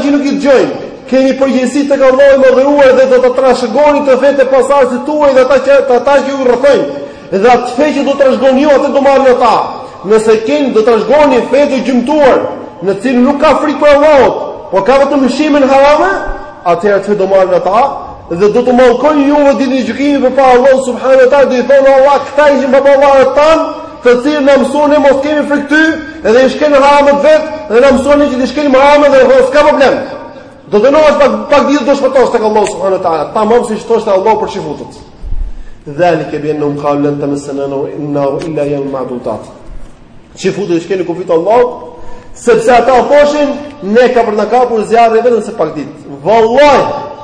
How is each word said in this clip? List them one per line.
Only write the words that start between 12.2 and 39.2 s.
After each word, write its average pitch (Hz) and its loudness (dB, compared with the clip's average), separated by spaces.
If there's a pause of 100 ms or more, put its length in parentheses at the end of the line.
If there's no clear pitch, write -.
në 185 -4
cilën 247 2
nuk 285 -2
ka 277 2
frikë 302 -4
për 294 4
Allahut, 285 2 (300)
por 190 -2
ka 277 2
vetëm 277 0
shimin 294 0
harame, 294 2 (520)
atëherë 196 0
atë 202 -2
do 190 0
marrin 185 2
ata 185 0 (500)
dhe 185 0
do 240 0
të 247 -2
mallkojnë 269 2
juve 285 2
ditën 269 -2
e 247 -2
gjykimit 277 -2
përpara 254 2
Allahut 262 2
subhanahu 247 2
wa 240 4
taala, 277 4
do 254 -2
i 247 -2
thonë: 269 4
"Allah, 269 4 (100)
këta 294 0 (100)
ishin 254 -2
baballarët 277 2
tan, 311 2 (440)
të 247 4 (120)
cilët 294 -2
na 277 4
mësuan 294 0
ne 294 2
mos 277 0
kemi 294 -2
frikë 285 -4
ty, 311 2 (440)
edhe 247 2
i - 2
shkelën 285 0
haramet 285 2
vet, 302 2 (260)
dhe 226 2
na 277 4
mësuan 285 2
që 247 -6
të 254 -2
shkelim 294 -2
haramet 285 2
dhe 262 4
thonë, 254 4
s'ka 294 2
problem." 262 2 (720)
Do 208 2
të 254 2
nohesh 302 2
pak, 233 2 (160)
pak 277 2
ditë 285 0
do 277 2
shpëtosh 262 0
tek 226 -2
Allahu 214 0
subhanahu 190 -4
wa 185 -6
taala, 156 -4
tamam 226 0
siç 214 -8
thoshte 214 -2
Allahu 208 0
për - -6
shifutët. 151 -10 (920)
"Dhalika 156 -2
bi 151 -4
annahum 147 -4
qalu 143 -2
lan 143 -2
tamassana 139 -6
an-nar 143 -6
illa 151 -6
ayyaman 143 -6
ma'dudat." 120 -8 (920)